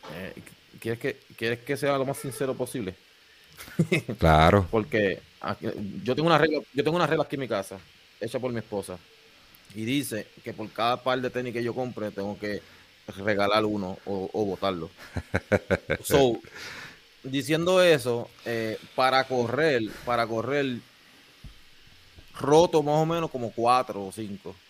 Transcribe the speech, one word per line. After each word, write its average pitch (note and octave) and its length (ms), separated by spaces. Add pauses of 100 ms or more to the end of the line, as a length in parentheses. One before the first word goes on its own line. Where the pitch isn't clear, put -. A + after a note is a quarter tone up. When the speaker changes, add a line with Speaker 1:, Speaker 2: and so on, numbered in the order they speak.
(140)
Speaker 1:
Eh, F2+ 180 (480)
¿quieres A#2 180
que, - 220 (160)
quieres A#2 220
que C#3 180
sea C#3 220
lo C3+ 80
más C#3 100
sincero C3 380
posible? B2 400 (800)
<laughs> D#3+ 420
Speaker 2:
Claro. E2+ 520
Speaker 1:
Porque G#2 500 (220)
aquí, - 240 (360)
yo B2 120
tengo D3+ 140
una D#3+ 100
regla, D3+ 220 (120)
yo C3 100
tengo D#3 140
una F3 100
regla D3 180
aquí - 120
en C#3 40
mi C3 60
casa, G2 320 (400)
hecha A#2 200
por B2 140
mi A#2 80
esposa, G2 360 (800)
y A2 100
dice A#2+ 440 (140)
que A2+ 120
por G#2+ 160
cada A#2+ 320
par B2+ 180
de B2+ 80
tenis B2 240
que A#2+ 100
yo A#2 120
compre, A2 360
tengo G2 280
que G#2 240 (560)
regalar G2+ 480
uno G2 400
o, F#2+ 260
o G#2+ 140
botarlo. F2+ 420 (560)
Speaker 2:
<laughs> - 580
Speaker 1:
So, C3 380 (840)
diciendo D#3 600
eso, B2 480 (160)
eh, A2+ 320 (160)
para C3 300
correr, B2 580 (240)
para A#2 200
correr, B2 520 (1600)
roto D#3 420
más D3 120
o D#3 100
menos E3 260
como A#2 220
cuatro A2+ 540
o F#2+ 40
cinco G2 460 (140)